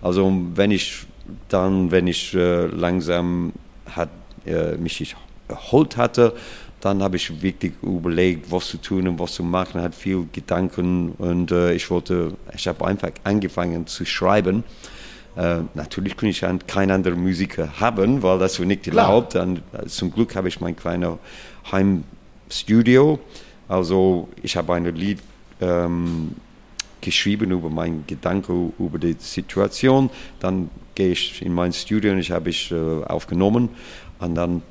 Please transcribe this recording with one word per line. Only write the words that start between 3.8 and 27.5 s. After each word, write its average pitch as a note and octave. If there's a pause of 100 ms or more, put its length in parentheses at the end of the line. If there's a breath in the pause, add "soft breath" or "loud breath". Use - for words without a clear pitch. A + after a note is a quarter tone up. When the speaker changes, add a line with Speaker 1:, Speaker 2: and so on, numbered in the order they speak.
Speaker 1:
hat, E2+ (380)
äh, D#2+
mich E2
ich - (340)
erholt -
hatte, A#2+ (480 loud breath)
dann G2
habe F#2
ich D#2+
wirklich F2+ (100)
überlegt, F2
was F2+
zu -
tun F#2
und F2
was E2+
zu -
machen, F2
hat F2
viel F#2
Gedanken F2+
und, F2
äh, F2
ich -
wollte, F2 (220)
ich -
habe -
einfach F#2+ (140)
angefangen F2
zu -
schreiben. G2 (720 loud breath)
Äh, F2 (160)
natürlich F2+
kann A2
ich F2+
an, F2+
kein G2
anderer F#2
Musiker F2
haben, A2+
weil F#2
das F#2+
wird F2+
nicht F#2+
Speaker 2:
Klar. A3
Speaker 1:
erlaubt. A2+
Dann, F2+ (140)
äh, -
zum -
Glück A2
habe F#2
ich -
mein E2+
kleines F2 (580 loud breath)
Heimstudio. A2+ (500 loud breath)
Also F#2 (140)
ich -
habe F2
ein F2 (100)
Lied, F#2 (420)
ähm, E2+ (680)
geschrieben G2+